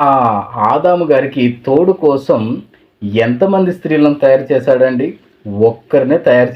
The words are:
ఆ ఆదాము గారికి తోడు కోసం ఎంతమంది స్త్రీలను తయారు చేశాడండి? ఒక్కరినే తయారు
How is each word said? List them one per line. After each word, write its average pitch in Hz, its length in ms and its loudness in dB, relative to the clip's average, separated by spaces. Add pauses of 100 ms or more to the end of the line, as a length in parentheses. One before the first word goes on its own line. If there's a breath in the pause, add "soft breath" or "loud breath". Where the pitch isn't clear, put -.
ఆ - 20 2 (600)
ఆదాము 175 420 0
గారికి 135 320 0 (220)
తోడు 170 280 2 (100)
కోసం 139 360 0 (840 soft breath)
ఎంతమంది 180 520 0
స్త్రీలను 147 460 0
తయారు 135 280 2
చేశాడండి? 131 560 0 (600)
ఒక్కరినే 135 580 -2
తయారు 123 280 2